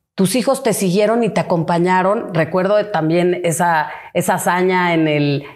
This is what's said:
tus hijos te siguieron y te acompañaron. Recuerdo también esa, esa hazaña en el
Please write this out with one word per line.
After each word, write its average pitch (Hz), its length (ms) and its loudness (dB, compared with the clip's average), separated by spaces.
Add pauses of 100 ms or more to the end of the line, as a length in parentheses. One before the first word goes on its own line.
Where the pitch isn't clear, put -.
(160)
tus 190 200 0
hijos 254 260 0
te 214 120 0
siguieron 208 500 0
y 196 60 0
te 175 100 -2
acompañaron. 180 960 0
Recuerdo 185 540 0
también 175 540 0
esa, 165 460 0 (240)
esa 180 220 0
hazaña 180 580 0
en 160 160 2
el 143 360 0 (120)